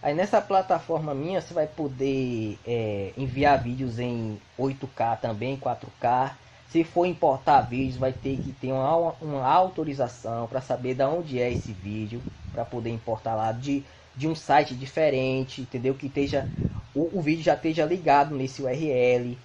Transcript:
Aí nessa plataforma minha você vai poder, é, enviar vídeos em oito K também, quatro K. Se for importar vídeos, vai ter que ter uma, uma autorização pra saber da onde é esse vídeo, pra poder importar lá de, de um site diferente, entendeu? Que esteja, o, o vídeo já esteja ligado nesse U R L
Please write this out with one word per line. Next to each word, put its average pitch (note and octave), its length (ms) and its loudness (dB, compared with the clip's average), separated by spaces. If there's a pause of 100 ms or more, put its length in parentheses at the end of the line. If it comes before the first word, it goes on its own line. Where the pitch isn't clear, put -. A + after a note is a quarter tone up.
Aí C#3+ 100 0
nessa G3 280 2
plataforma E3 720 0
minha E3 260 -2
você F3 140 -16
vai D#3 140 0
poder, C3 960 -2
é, G#2+ 500 -2
enviar C3+ 460 4
vídeos B2 380 -4
em A2+ 400 -4 (180)
oito C3+ 300 -2
K A#2 280 -2
também, A#2 400 -4
quatro B2+ 320 -6 (120)
K. B2+ 360 2 (320)
Se E3 140 2
for F3 240 2
importar D3+ 540 4
vídeos, B2+ 360 -2
vai C3 160 0
ter C3+ 260 -4
que C3+ 140 -6
ter C3 200 -6
uma, D#3 500 2
uma C#3 240 -4
autorização C3+ 1000 0
pra B2+ 120 -4
saber B2+ 340 -2
da C3+ 140 2
onde D3+ 320 -2
é B2 120 2
esse A#2+ 200 -4
vídeo, G#2 480 -6 (320)
pra A#2 120 -4
poder A#2 260 -6
importar A2+ 460 -4
lá A2+ 160 0
de, C#3 320 -2 (320)
de C3 100 -4
um D#3+ 80 0
site D3 400 2
diferente, C3 880 0
entendeu? C3 340 -2
Que C#3 140 -8
esteja, C#3 420 -2 (420)
o, E3 260 0
o E3 40 0
vídeo D#3 220 0
já D#3 100 6
esteja D#3+ 300 0
ligado D3+ 500 4
nesse C3+ 280 -4
U C3 60 0
R D3 220 0
L B2 540 4